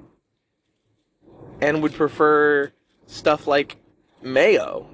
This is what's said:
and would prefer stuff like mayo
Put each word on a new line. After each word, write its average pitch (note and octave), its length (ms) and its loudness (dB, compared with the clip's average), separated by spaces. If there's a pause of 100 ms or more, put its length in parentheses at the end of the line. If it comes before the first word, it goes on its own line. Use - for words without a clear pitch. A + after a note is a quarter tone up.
(1600)
and D3+ 200 -2
would D3 120 -4
prefer D3 800 0 (340)
stuff - 420 -2
like C#3+ 300 -2 (440)
mayo C3 720 0